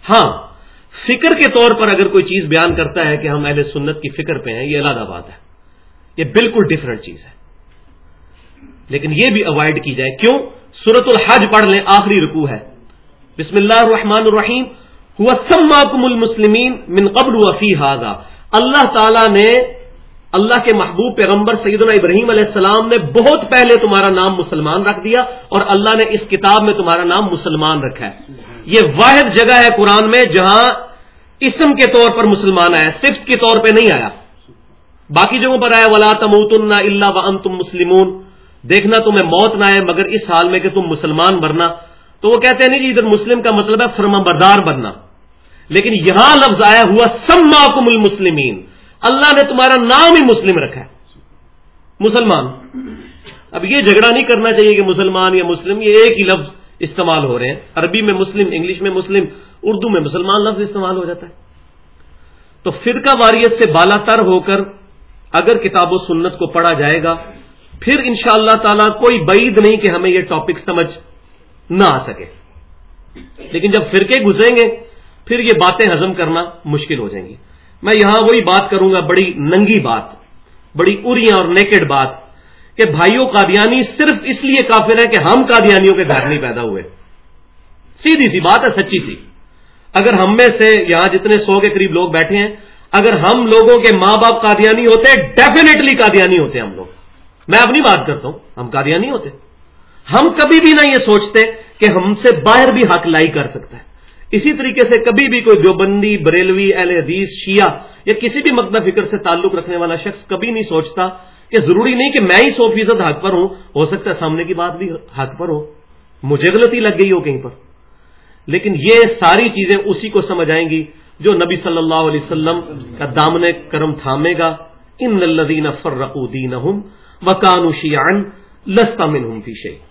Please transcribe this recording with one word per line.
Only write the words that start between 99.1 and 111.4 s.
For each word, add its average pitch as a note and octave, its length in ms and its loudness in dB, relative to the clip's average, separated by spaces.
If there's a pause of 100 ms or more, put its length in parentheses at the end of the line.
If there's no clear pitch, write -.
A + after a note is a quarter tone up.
ہوتے۔ A3 180 -8 (800)
ہم A#3+ 180 2 (140)
کبھی D4+ 220 4
بھی D#4+ 120 6
نہ D4 160 4
یہ C4 160 2
سوچتے G#3 360 2 (380)
کہ G#3+ 120 2
ہم F#3 240 -2
سے B3 140 0 (160)
باہر B3 280 4
بھی A#3 180 2
حق E3+ 160 0
لائی D#3+ 220 2
کر C#3+ 180 -4
سکتا - 300 -16
ہے۔ - 80 -20 (460)
اسی C#4 220 0
طریقے C4 360 -2
سے A#3+ 100 4
کبھی A#3 300 0
بھی A#3+ 120 -2
کوئی A3 220 4
دیوبندی، G3 560 0
بریلوی، F#3 560 0
اہل F3+ 160 -2
حدیث، F3 380 -4 (160)
شیعہ F#3+ 280 0 (340)
یا G#3+ 80 0
کسی A3 280 -6
بھی D4 100 0
مطلب G#3+ 320 -2
فکر F#3 200 -2
سے G3+ 180 -6
تعلق F3 320 -2
رکھنے F3 220 -6
والا E3+ 200 -4
شخص G3+ 300 -12
کبھی A3 240 -6
نہیں A3 180 -6
سوچتا D#3+ 400 -4 (440)